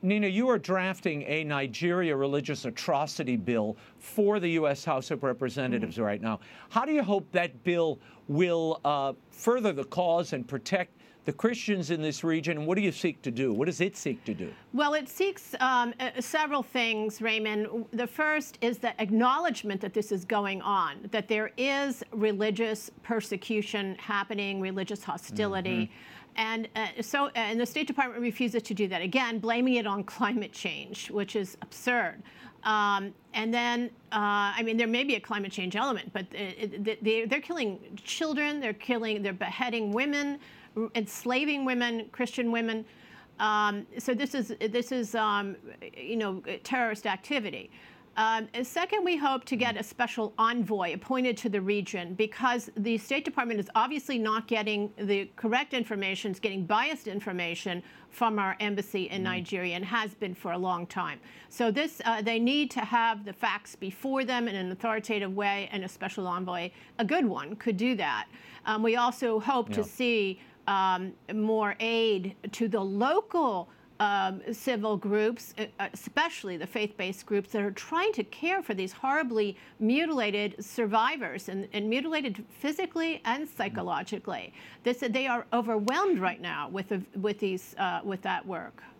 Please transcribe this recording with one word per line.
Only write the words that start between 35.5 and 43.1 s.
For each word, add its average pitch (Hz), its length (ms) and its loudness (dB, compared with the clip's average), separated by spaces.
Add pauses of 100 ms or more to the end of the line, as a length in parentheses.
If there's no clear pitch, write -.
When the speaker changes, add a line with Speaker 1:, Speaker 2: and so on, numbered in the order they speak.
Speaker 2:
change 180 240 -2
element, 240 360 0
but 196 200 -4
it, 196 560 -4
it, 220 160 -4
they, 220 220 4
they're 269 140 0
killing 285 380 -2 (240)
children, 294 580 0
they're 233 120 -2
killing, 220 500 -2
they're 196 120 -2
beheading 214 580 -2
women, 285 460 0 (360)
r-, 220 200 -2
enslaving 262 720 0
women, 240 460 0
Christian 240 380 0
women. 226 360 0 (520)